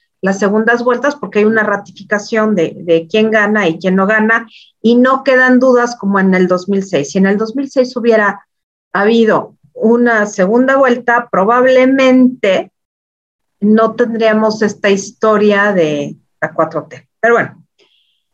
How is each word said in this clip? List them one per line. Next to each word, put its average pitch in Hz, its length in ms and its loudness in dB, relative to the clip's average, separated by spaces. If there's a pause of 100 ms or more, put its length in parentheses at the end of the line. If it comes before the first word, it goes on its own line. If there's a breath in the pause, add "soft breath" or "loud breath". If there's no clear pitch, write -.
(220)
las 196 180 -2
segundas 220 440 0
vueltas 247 320 -2
porque 196 240 -6
hay 208 60 2
una 220 180 0
ratificación 208 920 -4
de, 165 240 -2
de 165 280 -2
quién 220 240 0
gana 208 360 0
y 160 120 -2
quién 185 160 0
no 190 120 2
gana, 220 400 0 (340 loud breath)
y 233 140 2
no 262 280 2
quedan 254 360 4
dudas 247 360 2
como 196 240 -2
en 190 140 2
el 185 140 2
dos 180 220 -2
mil 196 140 -2
seis. 147 280 -4
Si 196 60 -4
en 190 100 2
el 202 100 0
dos 220 180 -6
mil 269 140 -6
seis 254 260 -2
hubiera 220 500 0 (480)
habido 214 640 0 (180)
una 233 520 0
segunda 226 500 0
vuelta, 247 560 0
probablemente 254 1400 2 (880)
no 214 360 2
tendríamos 220 640 0
esta 202 280 -2
historia 208 840 0
de 151 420 -2 (260)
la 156 120 -6
cuatro 160 300 -4
T. - 240 -20 (120)
Pero 233 160 2
bueno, - 280 -6 (720)